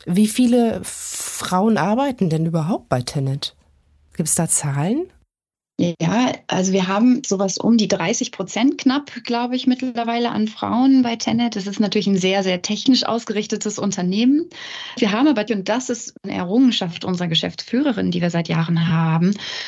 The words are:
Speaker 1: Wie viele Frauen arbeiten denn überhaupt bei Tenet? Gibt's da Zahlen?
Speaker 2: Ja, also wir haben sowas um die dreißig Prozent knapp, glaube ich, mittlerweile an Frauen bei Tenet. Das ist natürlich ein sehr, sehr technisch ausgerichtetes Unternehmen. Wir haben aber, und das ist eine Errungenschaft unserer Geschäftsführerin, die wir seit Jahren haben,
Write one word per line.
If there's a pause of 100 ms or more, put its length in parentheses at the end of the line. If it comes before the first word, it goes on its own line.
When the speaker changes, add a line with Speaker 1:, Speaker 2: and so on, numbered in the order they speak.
Speaker 1:
Wie
viele
Frauen
arbeiten
denn
überhaupt
bei
Tenet? (600)
Gibt's
da
Zahlen? (720)
Speaker 2:
Ja, (160)
also
wir
haben
sowas
um
die
dreißig
Prozent
knapp, (140)
glaube
ich,
mittlerweile
an
Frauen
bei
Tenet.
Das
ist
natürlich
ein
sehr,
sehr
technisch
ausgerichtetes
Unternehmen. (480)
Wir
haben
aber,
und
das
ist
eine
Errungenschaft
unserer
Geschäftsführerin,
die
wir
seit
Jahren
haben, (320)